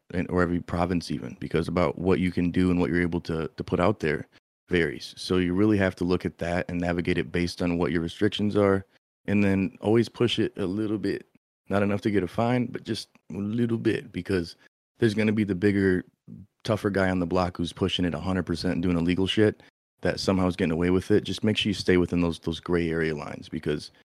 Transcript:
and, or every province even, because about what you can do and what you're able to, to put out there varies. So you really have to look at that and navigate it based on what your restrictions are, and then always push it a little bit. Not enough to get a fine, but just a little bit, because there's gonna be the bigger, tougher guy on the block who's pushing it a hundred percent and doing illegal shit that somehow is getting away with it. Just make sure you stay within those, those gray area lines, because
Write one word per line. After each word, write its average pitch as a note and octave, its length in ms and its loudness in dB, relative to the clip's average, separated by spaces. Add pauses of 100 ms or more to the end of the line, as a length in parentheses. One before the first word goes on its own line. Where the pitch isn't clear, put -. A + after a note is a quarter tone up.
(140)
and, F2+ 160 -4
or F2+ 120 2
every F2 200 0
province F2 500 -2
even, B1+ 280 -8
because E2 280 -2
about E2+ 320 0
what F2+ 200 2
you F2+ 120 2
can F2 200 0
do F2+ 200 4
and F2 80 2
what E2 100 2
you're F2 120 2
able F2 200 0
to, D#2+ 340 -4
to - 80 -6
put F2 160 -2
out G2 200 2
there D2+ 280 -2 (420)
varies. D#2+ 480 -2
So - 200 -2
you F2+ 160 0
really G#2 240 4
have F#2+ 200 0
to F2+ 80 -2
look F2+ 200 0
at E2 120 -8
that F2 320 -2
and F2 100 -4
navigate F2 380 0
it D#2+ 140 -4
based F2 300 -2
on F2 160 0
what D#2+ 140 0
your E2+ 100 0
restrictions G2+ 540 -2
are, G2 300 4 (400)
and G2+ 180 2
then G2 380 0
always A2 260 2
push - 320 -2
it G2+ 180 -2
a G2+ 80 -2
little G#2 320 -2
bit. F#2+ 280 -4 (440)
Not G2 140 2
enough G2+ 180 0
to A2 100 0
get G2 120 2
a F2 40 -2
fine, A#2+ 380 0
but - 180 -10
just - 260 -8 (200)
a - 80 -10
little A#2 400 -2
bit, A2 340 -2
because F2+ 440 -2 (420)
there's A2+ 160 4
gonna G#2+ 200 2
be G#2+ 100 2
the G2 120 0
bigger, G2 500 4 (580)
tougher G#2+ 260 0
guy F#2+ 200 2
on F#2 100 2
the F2 80 0
block F2+ 300 0
who's E2+ 160 -4
pushing F2+ 320 0
it D#2+ 100 -2
a D#2+ 40 -6
hundred F#2 240 -2
percent F2 320 -2
and E2+ 80 -2
doing F2+ 140 2
illegal F2 300 2
shit G#2+ 340 2 (400)
that - 180 0
somehow F#2+ 280 2
is F2 80 0
getting E2 160 0
away F2 180 0
with F#2 220 2
it. G2 120 4
Just - 200 -6
make G#2+ 140 0
sure - 120 -2
you G2 40 0
stay F#2 240 2
within F2 240 2
those, E2+ 180 -2
those E2 200 -6
gray E2+ 300 0
area D#2+ 260 0
lines, - 340 -12
because D2+ 420 -6 (280)